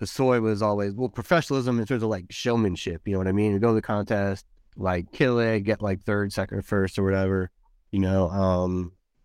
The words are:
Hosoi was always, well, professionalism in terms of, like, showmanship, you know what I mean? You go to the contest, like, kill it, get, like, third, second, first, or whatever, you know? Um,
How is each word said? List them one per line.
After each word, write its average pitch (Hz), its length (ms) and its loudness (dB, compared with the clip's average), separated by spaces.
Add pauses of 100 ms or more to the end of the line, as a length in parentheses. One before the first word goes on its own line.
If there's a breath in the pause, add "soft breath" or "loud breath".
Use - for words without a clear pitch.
Hosoi 123 400 2
was 107 200 0
always, 104 320 0
well, 123 140 -4
professionalism 127 720 0
in 110 60 -2
terms 117 180 -2
of, 110 60 0
like, 92 200 -4
showmanship, 101 760 -2
you 101 80 -2
know 95 60 0
what 92 80 0
I 95 60 0
mean? 104 180 2
You 98 80 0
go 117 100 2
to 113 60 4
the 107 60 2
contest, 101 640 -2 (300)
like, 90 380 -2
kill 123 260 2
it, 113 220 2
get, 101 200 -2
like, 98 220 -2
third, 101 300 -2
second, 98 300 -4
first, 98 360 -2
or 98 40 2
whatever, 95 480 2 (400)
you 98 80 0
know? 95 320 2
Um, 92 600 0 (340)